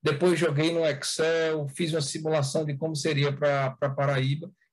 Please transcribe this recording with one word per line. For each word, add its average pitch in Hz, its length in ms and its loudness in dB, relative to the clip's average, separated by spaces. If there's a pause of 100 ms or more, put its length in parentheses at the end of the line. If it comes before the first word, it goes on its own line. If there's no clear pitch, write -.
depois 156 360 2
joguei 156 360 2
no 165 100 2
Excel, 156 880 0
fiz 165 200 -2
uma 160 80 2
simulação 156 640 -2
de 147 100 -4
como 160 180 -4
seria 143 400 0
pra, 139 360 2
pra 139 180 -4
Paraíba, 139 640 0 (220)